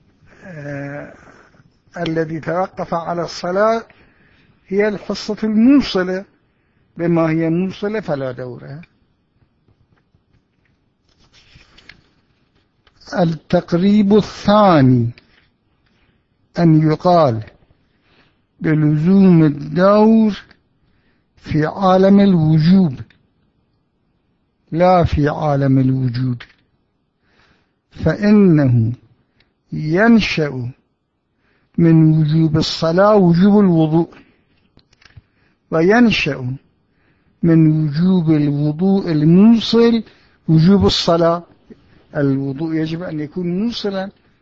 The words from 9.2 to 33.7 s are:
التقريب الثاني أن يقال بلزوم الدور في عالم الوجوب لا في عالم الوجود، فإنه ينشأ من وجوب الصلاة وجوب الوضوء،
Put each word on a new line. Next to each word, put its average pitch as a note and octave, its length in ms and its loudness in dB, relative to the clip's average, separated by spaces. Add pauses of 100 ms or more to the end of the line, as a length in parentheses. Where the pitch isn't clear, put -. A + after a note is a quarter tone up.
التقريب F3+ 960 -2
الثاني E3 960 2 (1500)
أن D#3 320 2
يقال D#3 520 0 (1160)
بلزوم D#3+ 840 2
الدور G3+ 960 2 (960)
في D3+ 300 -4
عالم F#3+ 540 2
الوجوب E3 760 2 (1800)
لا F3 320 2
في D3 260 0
عالم C#3+ 500 0
الوجود، B2+ 640 -4 (1500)
فإنه D#3 1040 2 (800)
ينشأ D#3 1000 -2 (1040)
من D#3+ 420 4
وجوب D#3 380 0
الصلاة F3+ 580 0
وجوب G3 440 4
الوضوء، E3 500 2 (1600)